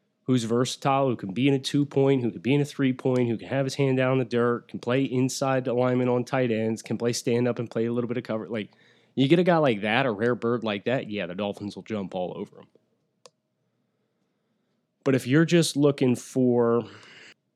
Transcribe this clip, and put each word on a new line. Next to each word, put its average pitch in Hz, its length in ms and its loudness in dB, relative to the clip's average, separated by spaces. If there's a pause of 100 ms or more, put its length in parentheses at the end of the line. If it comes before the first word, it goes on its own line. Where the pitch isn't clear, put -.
(260)
who's 123 200 2
versatile, 131 640 0
who 117 60 0
can 95 180 -8
be 127 140 0
in 139 60 4
a 135 60 0
two-point, 139 640 0
who 117 100 -2
can 90 100 -14
be 123 120 0
in 143 80 2
a 143 40 0
three-point, 127 600 0
who 113 100 -2
can - 120 -14
have 139 160 -2
his 131 100 -6
hand 135 220 2
down 131 160 2
in 131 60 2
the 123 60 0
dirt, 120 440 0
can 92 100 -10
play 131 240 0
inside 131 640 0
alignment 127 420 2
on 123 140 0
tight 131 260 0
ends, 110 320 -2
can 113 160 -4
play 120 140 0
stand-up 120 480 0
and 117 100 -6
play 117 160 -2
a 117 60 -2
little 120 160 -2
bit 120 100 -6
of 120 60 -4
cover. 110 240 -6
Like, 104 240 -8 (440)
you 135 120 2
get 170 120 6
a 180 40 2
guy 170 140 4
like 123 240 2
that, 113 240 2
a 120 60 0
rare 117 220 0
bird 117 300 -2
like 104 220 -4
that, 117 240 -2
yeah, 101 160 -6
the 87 100 -10
Dolphins 101 400 -6
will 92 80 -14
jump 101 320 -8
all 90 220 -4
over 104 220 -12
him. - 80 -20 (2250)
But 135 100 2
if 123 140 -2
you're 147 160 4
just 165 320 2
looking 143 400 2
for, 120 680 0 (720)